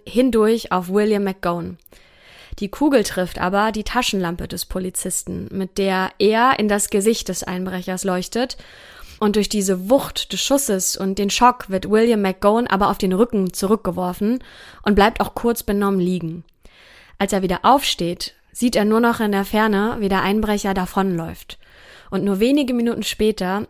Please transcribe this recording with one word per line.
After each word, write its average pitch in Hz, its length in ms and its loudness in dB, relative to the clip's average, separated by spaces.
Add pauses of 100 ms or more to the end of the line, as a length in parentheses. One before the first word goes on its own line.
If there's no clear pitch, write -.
hindurch 226 640 2
auf 180 180 -2
William 208 360 2
McGowan. 180 540 -4 (840)
Die 202 80 -4
Kugel 277 340 4
trifft - 380 -4
aber 202 320 0
die 214 100 -6
Taschenlampe 180 640 -2
des 175 200 -8
Polizisten, 185 840 -6
mit 190 280 -6
der 190 320 0 (100)
er 226 400 4
in 214 80 2
das 208 220 0
Gesicht 220 380 2
des 185 140 -6
Einbrechers 185 640 -6
leuchtet. 185 520 -2 (640)
Und 214 140 2
durch 202 140 0
diese 190 400 -2
Wucht - 420 0
des 185 80 -4
Schusses 240 560 0
und 190 220 -2
den 202 100 0
Schock 254 400 2
wird 190 220 -4
William 220 320 4
McGowan 208 440 2
aber 190 220 2
auf 196 80 0
den 185 160 0
Rücken 190 400 2
zurückgeworfen 196 920 -2 (400)
und 208 120 2
bleibt 208 260 4
auch - 140 -4
kurz 233 280 -2
benommen 202 380 0
liegen. 170 420 -4 (760)
Als 196 160 0
er 190 80 0
wieder 180 220 0
aufsteht, 190 720 0 (160)
sieht 240 260 0
er 208 100 4
nur 220 140 4
noch 233 200 2
in 208 120 0
der 196 120 0
Ferne, 214 540 0
wie 202 100 0
der 190 140 0
Einbrecher 208 500 0
davonläuft. 185 840 -4 (520)
Und 190 140 -2
nur 196 160 0
wenige 262 320 2
Minuten 233 300 0
später 208 680 -2